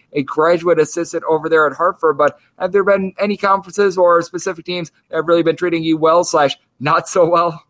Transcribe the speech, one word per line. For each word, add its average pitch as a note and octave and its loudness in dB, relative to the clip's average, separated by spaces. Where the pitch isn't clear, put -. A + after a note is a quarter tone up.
a C#3+ -4
graduate E3 2
assistant E3 -4
over D#3 0
there D#3 2
at C3+ -4
Hartford. D#3+ -2
But D3 0
have F#3 -6
there G3 2
been F#3+ 0
any G3+ -2
conferences F#3+ -2
or F3 4
specific E3+ -8
teams F3+ -8
that D#3+ -6
have D#3 -4
really E3+ 2
been D#3+ 0
treating E3 -2
you D#3+ 0
well D#3+ 2
slash D3 0
not E3 -2
so E3+ 2
well? E3+ 0